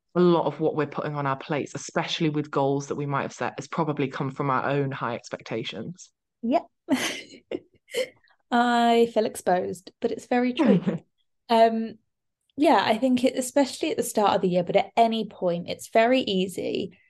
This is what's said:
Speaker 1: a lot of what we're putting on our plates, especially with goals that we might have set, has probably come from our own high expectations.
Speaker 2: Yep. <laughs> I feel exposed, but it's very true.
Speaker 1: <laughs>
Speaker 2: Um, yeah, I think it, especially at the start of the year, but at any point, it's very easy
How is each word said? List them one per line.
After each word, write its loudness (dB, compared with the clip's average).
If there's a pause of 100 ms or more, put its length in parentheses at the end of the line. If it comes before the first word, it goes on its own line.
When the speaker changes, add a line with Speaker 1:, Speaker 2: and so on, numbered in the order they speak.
(160)
Speaker 1:
a 4
lot 4
of -4
what 0
we're 0
putting -8
on -4
our -2
plates, -6
especially -4
with -4
goals -2
that -4
we -6
might -4
have -8
set, -6
has -12
probably -2
come -8
from -4
our -2
own -2
high -6
expectations. -10 (320)
Speaker 2:
Yep. -2 (220)
<laughs> -14 (1600)
I 4
feel 2
exposed, -4
but -2
it's -8
very 0
true. 4
Speaker 1:
<laughs> -4 (440)
Speaker 2:
Um, 4 (580)
yeah, 4
I 2
think 2
it, 2
especially 0
at -2
the -2
start 2
of 0
the 0
year, 2
but -2
at 2
any 2
point, -4
it's -10
very 4
easy -4 (120)